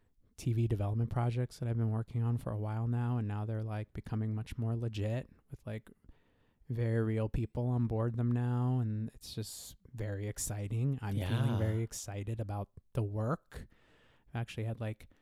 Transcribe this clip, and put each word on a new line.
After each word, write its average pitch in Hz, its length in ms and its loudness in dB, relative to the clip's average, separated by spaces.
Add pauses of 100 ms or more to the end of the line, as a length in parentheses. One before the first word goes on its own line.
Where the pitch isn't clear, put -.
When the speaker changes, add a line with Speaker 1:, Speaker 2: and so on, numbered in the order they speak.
(360)
Speaker 1:
T 123 160 0
V 113 160 4
development 107 420 2
projects 120 480 0
that 120 100 -2
I've 117 100 0
been 113 120 4
working 117 320 0
on 117 160 4
for 120 140 -4
a 104 60 -2
while 107 280 -2
now, 120 320 2
and 110 80 0
now 104 200 -2
they're, 110 180 -2
like, 107 300 -4
becoming 110 400 -2
much 107 220 -4
more 113 200 0
legit 113 500 -2 (240)
with, 135 160 -12
like, 110 240 -8 (760)
very 117 340 4
real 110 280 2
people 120 380 0
on 123 180 4
board 113 300 2
them 120 140 4
now, 123 500 4
and 110 340 0
it's - 200 -14
just - 400 -8 (200)
very 104 340 -4
exciting. 113 760 0
I'm 101 140 0
feeling 113 360 2
Speaker 2:
Yeah. 110 60 2
Speaker 1:
very 110 240 2
excited 104 560 -6
about 101 300 -4 (240)
the 113 100 0
work. 107 640 -4 (640)
I've 117 100 -2
actually 113 220 -6
had, 113 160 -4
like, 110 280 -6 (140)